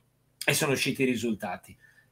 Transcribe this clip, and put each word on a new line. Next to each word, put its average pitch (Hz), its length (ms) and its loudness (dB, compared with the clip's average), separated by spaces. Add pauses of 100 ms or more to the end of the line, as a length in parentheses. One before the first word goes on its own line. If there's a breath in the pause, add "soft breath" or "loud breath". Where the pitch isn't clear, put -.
(440)
e 143 100 2
sono 147 180 2
usciti 135 300 0
i - 20 4
risultati. 107 720 -2 (360 soft breath)